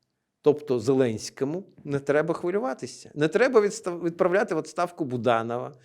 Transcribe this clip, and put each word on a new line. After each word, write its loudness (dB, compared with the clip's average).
Тобто 2
Зеленському -2
не -4
треба 0
хвилюватися. -6
Не 0
треба 4
відстав-, -2
відправляти 2
в 0
відставку -4
Буданова 0